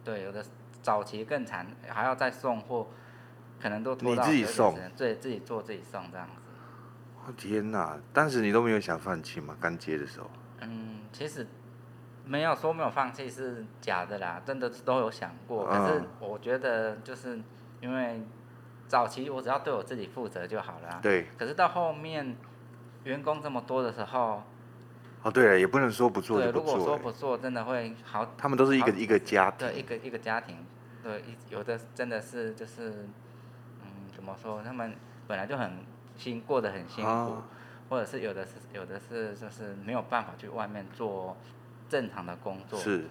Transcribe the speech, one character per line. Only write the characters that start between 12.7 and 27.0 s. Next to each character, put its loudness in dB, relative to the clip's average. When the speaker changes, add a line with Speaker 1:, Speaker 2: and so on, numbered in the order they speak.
Speaker 1:
没 -2
有 2
放 0
弃 -8
是 -6
假 0
的 -6
啦， -4
真 -4
的 0
都 4
有 2
想 -8
过。 -2
Speaker 2:
嗯。 6
Speaker 1:
可 6
是 4
我 -6
觉 0
得 0
就 -12
是 -8
因 -6
为 -2
早 6
期 -6
我 -4
只 -4
要 2
对 -2
我 0
自 -6
己 -6
负 -6
责 -6
就 -4
好 -10
了 -12
啊。 -8
Speaker 2:
对。 6
Speaker 1:
可 -4
是 -4
到 6
后 2
面 -6
员 -4
工 0
这 -4
么 -2
多 0
的 0
时 -6
候， 2
Speaker 2:
哦， 4
对 10
了， 12
也 10
不 6
能 6
说 6
不 4
做 4
就 4
不 4
做 -4
欸。 2
Speaker 1:
对， 4
如 4
果 4
说 4
不 -4